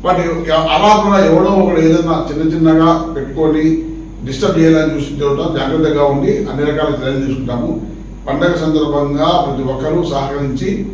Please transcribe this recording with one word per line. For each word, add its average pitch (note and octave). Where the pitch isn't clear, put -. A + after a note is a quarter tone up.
But F3+
అలా G#3
కూడా G3
ఎవడో F#3
ఒకడు E3
ఏదైనా D#3+
చిన్న D3+
చిన్నగా D#3+
పెట్టుకొని D#3
డిస్టర్బ్ E3
చేయాలని D#3+
చూసిన C#3+
చోట C#3+
జాగ్రత్తగా C#3+
ఉండి F#3+
అన్ని C#3
రకాల D3
చర్యలు C3+
తీసుకుంటాము. A#2+
పండగ E3
సందర్భంగా D3+
ప్రతి C3+
ఒక్కరూ D#3
సహకరించి C#3